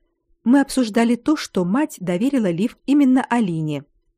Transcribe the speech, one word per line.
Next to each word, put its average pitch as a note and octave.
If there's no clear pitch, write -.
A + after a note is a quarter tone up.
«Мы C4
обсуждали A#3
то, D4
что -
мать C4
доверила G3
Лив F3
именно C4
Алине. D#3+